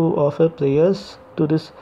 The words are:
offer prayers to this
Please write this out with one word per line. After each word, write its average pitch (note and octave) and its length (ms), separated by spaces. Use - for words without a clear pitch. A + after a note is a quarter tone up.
offer D3 320
prayers D#3+ 720
to D#3 120
this D#3 340